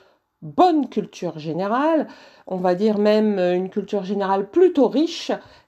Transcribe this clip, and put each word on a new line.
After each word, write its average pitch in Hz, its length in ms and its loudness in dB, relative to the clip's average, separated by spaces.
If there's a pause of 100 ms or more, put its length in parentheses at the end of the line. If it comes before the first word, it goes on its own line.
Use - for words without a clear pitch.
(420)
bonne 277 480 2
culture 170 500 -8
générale, 214 680 0 (400)
on 185 100 -6
va 180 180 0
dire 208 220 0
même 208 400 2
une 180 320 0
culture 196 340 -4
générale 196 460 -2
plutôt 349 380 4
riche, 311 440 -2 (360)